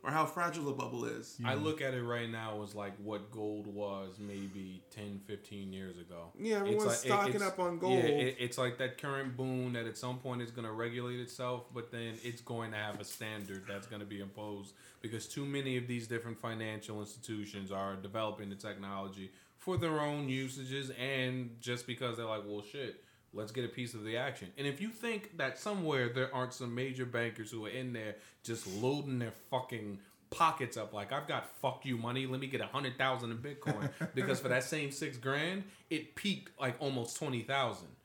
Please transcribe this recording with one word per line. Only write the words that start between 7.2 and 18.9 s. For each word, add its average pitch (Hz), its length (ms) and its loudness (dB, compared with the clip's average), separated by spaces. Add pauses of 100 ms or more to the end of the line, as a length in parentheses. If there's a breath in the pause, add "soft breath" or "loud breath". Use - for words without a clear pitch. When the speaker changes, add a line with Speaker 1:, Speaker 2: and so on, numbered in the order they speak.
Speaker 2:
it's, 202 80 4
Speaker 1:
up 185 160 2
on 175 160 4
Speaker 2:
yeah, 165 40 -4
Speaker 1:
gold. 127 240 8
Speaker 2:
it, 131 360 6
it's 123 200 0
like 123 200 4
that 127 220 0
current 139 360 0
boom 127 360 2
that 117 140 0
at 107 100 -4
some 127 220 -2
point 123 220 -2
is 117 100 -4
gonna 113 220 -4
regulate 123 480 0
itself, 123 420 -2 (100)
but 117 180 -4
then 117 320 -2
it's 120 180 -4
going 117 300 -2
to 107 60 -2
have 104 220 0
a 101 60 -4
standard 101 600 -6
that's 101 200 -4
gonna 104 180 -6
be 101 140 -6
imposed 101 540 -6 (280 loud breath)
because 110 260 -4
too 139 180 -2
many 135 320 2
of 123 100 0
these 120 200 0
different 117 300 -2
financial 110 640 -4
institutions 101 720 -4
are 98 240 0
developing 101 540 -2
the 98 80 -6
technology 98 720 -6 (260 loud breath)